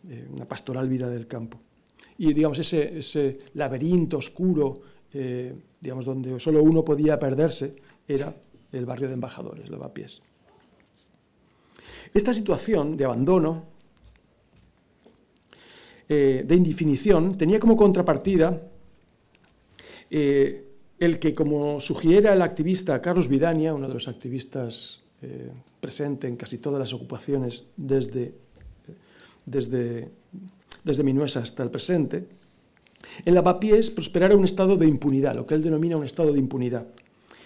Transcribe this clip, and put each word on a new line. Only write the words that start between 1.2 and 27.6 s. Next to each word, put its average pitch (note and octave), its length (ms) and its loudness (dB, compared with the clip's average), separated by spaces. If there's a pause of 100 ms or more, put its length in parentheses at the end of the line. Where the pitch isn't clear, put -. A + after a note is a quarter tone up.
campo. A2+ 360 -14 (560)
Y, D#3 160 2
digamos, D3+ 240 2
ese, D#3+ 400 -2
ese C#3 400 -4 (160)
laberinto D3 640 0
oscuro, D3+ 640 -2 (320)
eh, B2+ 400 -8 (260)
digamos, C3 240 -10
donde B2+ 360 -6
solo D#3 220 4
uno D#3+ 220 6
podía D3+ 340 2
perderse, C#3 560 -2 (320)
era C#3+ 300 -4 (340)
el B2+ 140 -6
barrio B2+ 240 -6
de C3 60 -8
Embajadores, - 560 -12
Lavapiés. - 500 -14 (1900)
Esta G#3 180 2
situación F3+ 640 -2
de C#3 80 -2
abandono, D#3+ 600 0 (2500)
eh, C#3 380 4
de D#3+ 100 6
indefinición, E3 800 2
tenía F#3+ 240 2
como A3+ 160 6
contrapartida, F3+ 840 2 (1500)
eh, C#3 540 2 (340)
el E3+ 200 2
que, D3+ 160 0
como D3 460 -2
sugiriera G3+ 520 4
el F#3 80 4
activista F3 600 0
Carlos F3 260 0
Vidania, D#3 460 0
uno C3+ 140 -6
de B2+ 60 -8
los A#2+ 140 -8
activistas, B2 920 -12 (180)
eh, B2+ 300 -16 (300)
presente C#3 480 -8
en A#2+ 80 -8
casi A#2+ 200 -12
todas C#3 240 -4
las B2 140 -6
ocupaciones B2 720 -6 (100)